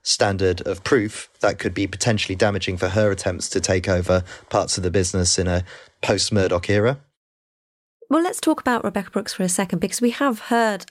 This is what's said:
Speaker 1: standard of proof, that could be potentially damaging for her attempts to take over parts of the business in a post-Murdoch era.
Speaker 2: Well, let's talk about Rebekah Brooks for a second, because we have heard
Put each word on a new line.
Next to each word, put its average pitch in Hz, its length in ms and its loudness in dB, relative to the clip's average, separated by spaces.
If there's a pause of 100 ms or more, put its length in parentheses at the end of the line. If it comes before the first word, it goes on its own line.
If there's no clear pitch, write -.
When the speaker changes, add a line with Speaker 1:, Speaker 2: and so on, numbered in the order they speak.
Speaker 1:
standard 95 640 0
of 92 160 -6
proof, 107 460 0 (100)
that 98 200 0
could 98 140 -4
be 98 140 -2
potentially 101 480 -2
damaging 98 400 0
for 90 140 -2
her 107 200 2
attempts 98 400 -4
to 95 120 -2
take 95 260 0
over 92 340 2 (280)
parts 92 260 0
of 95 80 -4
the 90 80 0
business 90 480 2
in 90 80 0
a 90 160 0 (380)
post-Murdoch 95 680 0
era. 110 300 2 (1080)
Speaker 2:
Well, 311 140 2
let's 359 180 -2
talk 311 220 0
about 247 220 0
Rebekah 196 260 -4
Brooks 202 240 -6
for - 80 -6
a 185 80 2
second, 185 300 -2
because 185 200 -2
we 240 120 2
have 247 260 0
heard 220 540 0